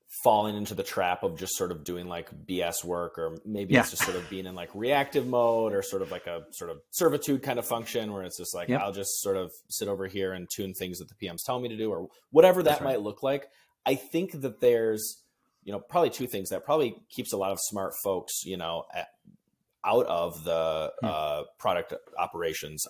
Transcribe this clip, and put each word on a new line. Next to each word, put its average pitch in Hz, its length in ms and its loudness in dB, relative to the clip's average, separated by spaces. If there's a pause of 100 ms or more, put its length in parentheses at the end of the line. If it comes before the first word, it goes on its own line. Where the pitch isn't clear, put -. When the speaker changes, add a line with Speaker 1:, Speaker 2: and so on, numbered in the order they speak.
(240)
Speaker 1:
falling 107 320 6
into 104 200 -4
the 95 80 -2
trap 90 400 0
of 85 160 -2
just 92 160 -6
sort 90 160 0
of 78 120 -10
doing, 87 240 -6
like, 85 380 -10
B 90 160 -2
S 85 220 -2
work, 87 340 -4
or 82 280 -4
maybe 101 300 -2
it's 120 120 6
Speaker 2:
Yeah. - 40 -6
Speaker 1:
just 107 120 -2
sort 92 120 0
of 87 140 -6
being 95 160 -8
in, 90 80 -10
like, 87 220 -10
reactive 135 500 2
mode 117 480 4
or 98 80 2
sort 95 220 -4
of, 92 80 -6
like, 90 160 -8
a 85 240 -8
sort 87 180 -10
of 80 120 -12 (100)
servitude 147 500 2
kind 127 160 -2
of 113 80 -2
function 113 480 -4
where 95 100 -6
it's 90 140 -10
just 87 160 -8
like, 87 160 -4
Speaker 2:
Yep. 135 120 2
Speaker 1:
I'll 101 120 -2
just 98 280 -4
sort 98 160 0
of 90 140 -4 (180)
sit - 180 -4
over 98 180 -2
here 95 280 -4
and 90 200 -10
tune 95 200 -6
things 90 260 -6
that 85 100 -14
the - 60 -20
P 101 140 -8
Ms 85 140 -8
tell 123 160 -2
me 123 100 -4
to 110 80 -8
do 110 140 -2
or 90 180 -6 (200)
whatever 180 320 10
that 156 80 6
Speaker 2:
That's 147 120 4
right. 139 100 0
Speaker 1:
might 117 100 0
look 104 220 -6
like. 139 240 0 (400)
I 139 80 4
think 175 460 -2
that 127 180 -4
there's, 113 640 4 (400)
you - 80 -10
know, 101 80 -4
probably 170 320 2
two 127 160 -4
things 98 220 -4
that 95 140 -4
probably 147 320 2 (140)
keeps - 240 -6
a 107 40 0
lot 95 140 0
of 92 80 -4
smart 95 340 -4 (100)
folks, - 420 -2
you 92 120 -6
know, 82 260 -4 (100)
a-, - 140 -8 (800)
out 117 200 4
of 85 400 -2
the, 80 560 0
Speaker 2:
Hmm. 80 40 -2
Speaker 1:
uh, 76 380 -2 (140)
product 87 360 -2 (240)
operations 80 720 -4